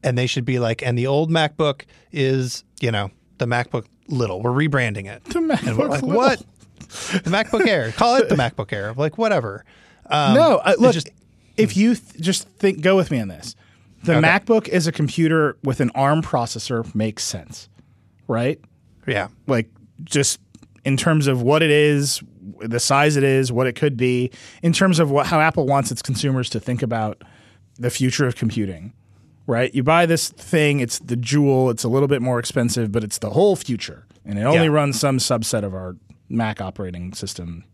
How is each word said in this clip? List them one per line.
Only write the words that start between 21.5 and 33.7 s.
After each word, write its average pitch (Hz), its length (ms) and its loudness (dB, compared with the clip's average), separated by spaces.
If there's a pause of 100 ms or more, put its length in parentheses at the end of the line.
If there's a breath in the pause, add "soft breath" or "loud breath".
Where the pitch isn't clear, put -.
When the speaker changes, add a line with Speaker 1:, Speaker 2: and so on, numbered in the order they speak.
Speaker 2:
it 156 80 2
is, 147 500 2 (400)
the 117 200 -2
size 147 360 2
it 139 80 2
is, 131 280 2
what 123 160 0
it 120 60 -4
could 143 220 -2
be, 123 340 0 (320 loud breath)
in 170 100 2
terms 185 260 2
of 160 140 2
what, 143 140 2
how 165 140 2
Apple 160 260 2
wants 139 260 0
its 117 100 -8
consumers 131 480 -2
to 113 100 -6
think 123 220 -4
about 110 400 -4 (560 soft breath)
the 123 120 -2
future 127 360 0
of 120 100 -2
computing, 98 560 -6 (540 soft breath)
right? 123 280 -2
You 139 100 0
buy 165 220 4
this 165 240 0
thing, 147 500 0
it's 120 180 -4
the 120 180 -6
jewel, 131 540 2
it's 110 140 -4
a 123 40 -2
little 135 200 2
bit 139 120 0
more 123 200 -2
expensive, 117 520 -2
but 110 120 -2
it's 104 140 -8
the 107 120 -8
whole 180 260 4
future. - 500 -8 (180)